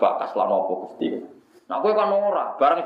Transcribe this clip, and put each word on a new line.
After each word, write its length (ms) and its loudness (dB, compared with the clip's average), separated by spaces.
bakas 320 0
lan 160 0
apa 220 0
Gusti. 220 -4
Nah 80 -4
kowe 160 2
kan 160 2
ora, 480 0
bareng 280 4